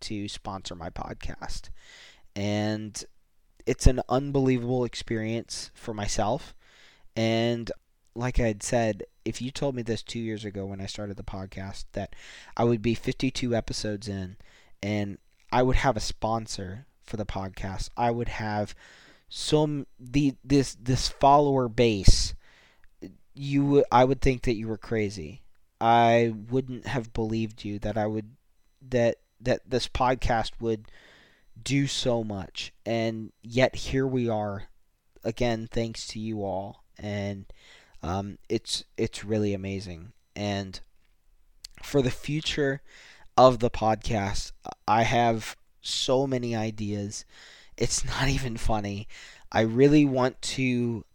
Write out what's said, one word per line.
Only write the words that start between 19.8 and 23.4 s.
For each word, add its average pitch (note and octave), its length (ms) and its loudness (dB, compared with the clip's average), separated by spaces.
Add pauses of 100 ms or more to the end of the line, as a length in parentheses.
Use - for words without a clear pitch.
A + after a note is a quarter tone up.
the, C3 420 0
this, C3+ 380 2
this - 300 0
follower C#3 580 4
base, A2 640 6 (1000)
you C#3 280 0